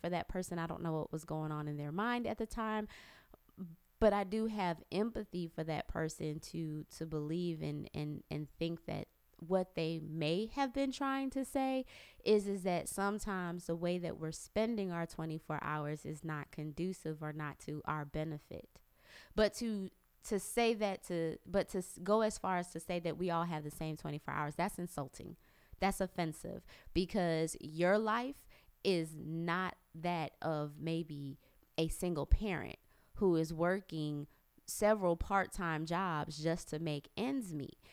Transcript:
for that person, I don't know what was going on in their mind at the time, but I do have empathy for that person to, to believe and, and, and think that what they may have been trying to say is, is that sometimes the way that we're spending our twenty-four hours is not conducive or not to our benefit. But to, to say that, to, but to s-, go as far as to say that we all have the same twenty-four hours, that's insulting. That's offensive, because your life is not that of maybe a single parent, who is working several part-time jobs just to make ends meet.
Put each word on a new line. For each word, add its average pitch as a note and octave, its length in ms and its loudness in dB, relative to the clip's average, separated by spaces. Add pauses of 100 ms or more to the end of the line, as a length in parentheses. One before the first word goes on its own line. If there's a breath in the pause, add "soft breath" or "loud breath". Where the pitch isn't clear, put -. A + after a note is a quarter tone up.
for E3+ 80 -2
that F3 180 0
person, F3+ 300 -4
I E3 80 -2
don't E3+ 160 -6
know E3 120 -2
what D#3 180 -2
was D#3 140 -6
going D#3 260 -4
on D3+ 160 -4
in D3 100 -4
their D3 140 -4
mind A#3 340 -2
at G#3+ 140 -2
the A3+ 80 -2
time, G#3+ 400 -2 (1120 loud breath)
but G#3+ 140 10
I G3+ 120 4
do A3 220 0
have F#3+ 440 0
empathy G#3 560 -2
for D#3+ 160 -6
that D#3 240 -2
person D#3+ 520 -2 (120)
to, D#3 340 -4 (120)
to D#3+ 80 -4
believe D#3+ 560 -2
and, D3 320 -4
and, D3+ 360 -4
and D3+ 180 -4 (120)
think E3 260 -2
that - 220 -6 (320)
what F#3 340 0
they E3 340 0
may E3 460 0
have C#4 200 0
been C4+ 180 2
trying C4+ 400 0
to C4+ 140 -2
say C4 400 0 (380 loud breath)
is, G#3 240 6
is G3 160 -2
that F3+ 260 2
sometimes F#3+ 760 -2
the E3 100 0
way F3 220 0
that E3+ 220 -4
we're D#3+ 120 -4
spending G#3+ 600 0
our E3+ 140 -2
twenty-four D#3+ 560 -4
hours D3+ 440 -2
is D3+ 180 -8
not D3+ 280 -6
conducive D#3 720 -4
or D3+ 100 -4
not D3+ 260 -6
to D3+ 260 -6
our D3+ 200 -2
benefit. D#3 640 -6 (640 loud breath)
But G#3 220 4
to, G#3 340 -2 (360)
to G3+ 140 2
say A#3 360 4
that, G3+ 320 -2
to, E3 380 0
but F#3 240 2
to G3 100 -2
s-, - 240 -8
go G#3+ 180 6
as G#3+ 160 2
far F#3 200 0
as F3 140 -4
to E3 80 -6
say F3 200 -2
that E3 180 -2
we F3 140 2
all E3+ 140 4
have D#3 180 -2
the D3 80 -6
same D#3 260 -4
twenty-four D3 360 -6
hours, D3 220 -2
that's F#3 220 0
insulting. E3+ 600 -8 (440 soft breath)
That's G3 180 2
offensive, - 640 -4 (300 loud breath)
because E3+ 640 2
your E3+ 380 4
life A3+ 480 0 (380 soft breath)
is E3+ 340 4
not E3+ 580 -2 (180)
that D#3+ 380 0 (100)
of D3 380 -2
maybe D#3 580 -2 (400 soft breath)
a D#3+ 120 4
single E3 360 0
parent, - 520 2 (380 soft breath)
who F#3 200 6
is D#3+ 180 4
working D#3+ 720 0 (380 soft breath)
several G#3 500 6
part-time E3 720 0
jobs D#3 580 0
just E3 260 0
to D3+ 100 -2
make D3+ 360 -2
ends B3 380 -2
meet. C#3+ 240 -6 (160 loud breath)